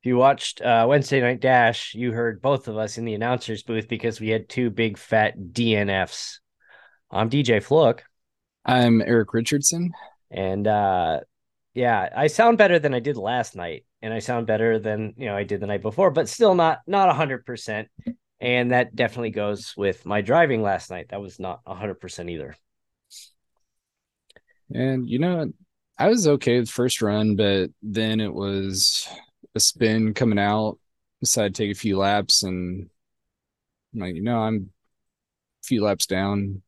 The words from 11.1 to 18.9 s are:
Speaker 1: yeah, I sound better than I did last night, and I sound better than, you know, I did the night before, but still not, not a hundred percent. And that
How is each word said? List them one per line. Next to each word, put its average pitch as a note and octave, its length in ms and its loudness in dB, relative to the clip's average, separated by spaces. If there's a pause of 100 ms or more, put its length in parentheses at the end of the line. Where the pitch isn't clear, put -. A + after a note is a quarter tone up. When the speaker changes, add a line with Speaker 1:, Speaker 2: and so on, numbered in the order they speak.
Speaker 1:
yeah, A#2 400 0
I C#3 120 2
sound A3+ 300 4
better F3+ 220 6
than C#3+ 160 0
I B2 40 0
did B2+ 180 -4
last A2+ 380 -4
night, E2+ 300 -10 (160)
and A2 120 -8
I A2+ 60 -4
sound A#2 280 -4
better A2 320 2
than, G#2+ 380 -4
you C3 100 -8
know, G2+ 100 -4
I G2+ 60 -4
did G2 180 -4
the G2+ 60 -6
night G2+ 160 -4
before, D3+ 280 2
but C#3+ 180 -2
still G3+ 260 4
not, E3 320 2
not F#3+ 220 4
a D#3 40 4
hundred C3+ 320 -2
percent. A2 440 -8 (500)
And B2 320 2
that B2 240 2